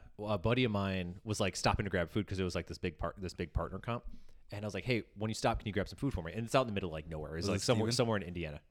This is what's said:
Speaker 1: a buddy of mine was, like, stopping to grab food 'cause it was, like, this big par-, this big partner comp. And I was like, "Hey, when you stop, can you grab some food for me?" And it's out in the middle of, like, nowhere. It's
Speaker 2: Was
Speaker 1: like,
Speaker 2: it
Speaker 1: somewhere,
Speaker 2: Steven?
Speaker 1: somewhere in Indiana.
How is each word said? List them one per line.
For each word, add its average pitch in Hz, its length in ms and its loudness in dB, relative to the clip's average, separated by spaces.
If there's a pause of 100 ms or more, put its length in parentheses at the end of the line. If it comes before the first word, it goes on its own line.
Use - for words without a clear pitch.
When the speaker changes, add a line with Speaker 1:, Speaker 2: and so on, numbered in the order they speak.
(260)
Speaker 1:
a 104 120 2
buddy 120 260 4
of 117 80 4
mine 95 520 0
was, 110 160 0
like, 95 160 2
stopping - 280 4
to 98 60 0
grab 87 200 2
food 104 160 2
'cause 95 140 -2
it 95 40 2
was, 87 100 0
like, 85 140 -2
this - 100 -8
big 87 200 -2
par-, 85 200 -2
this 92 160 -6
big 87 180 -4
partner 85 280 -2
comp. 120 240 -4 (480)
And 104 120 -6
I - 20 -4
was 98 80 -4
like, 95 100 -4
"Hey, 120 180 2 (140)
when 107 120 0
you 110 60 -2
stop, 113 240 2
can - 80 -8
you 104 60 0
grab 95 160 0
some - 100 -12
food 139 160 0
for 90 80 -2
me?" 82 100 -6
And 113 140 -4
it's - 80 2
out 135 80 8
in 127 60 -2
the 107 40 -4
middle 95 160 -2
of, 78 60 -4
like, 78 140 -8
nowhere. 78 280 -6
It's 85 100 -2
Speaker 2:
Was - 40 2
Speaker 1:
like, 90 80 4
Speaker 2:
it - 40 -2
Speaker 1:
somewhere, 110 280 4
Speaker 2:
Steven? 120 60 2
Speaker 1:
somewhere 113 220 4
in 98 40 -2
Indiana. 80 380 -6 (100)